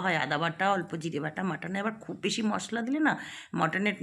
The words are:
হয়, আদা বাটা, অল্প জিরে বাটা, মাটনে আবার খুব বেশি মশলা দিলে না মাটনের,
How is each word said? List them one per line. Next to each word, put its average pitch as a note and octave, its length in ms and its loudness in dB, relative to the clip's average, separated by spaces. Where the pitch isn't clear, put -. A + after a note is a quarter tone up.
হয়, F3 180 4
আদা D3 200 2
বাটা, E3+ 220 0
অল্প F3 160 -2
জিরে D#3+ 240 -2
বাটা, D#3 160 -4
মাটনে F3 320 -4
আবার A3 200 -2
খুব - 120 -8
বেশি G#3+ 160 0
মশলা A3 360 -2
দিলে C#4+ 200 0
না G#3 60 6
মাটনের, G3 440 2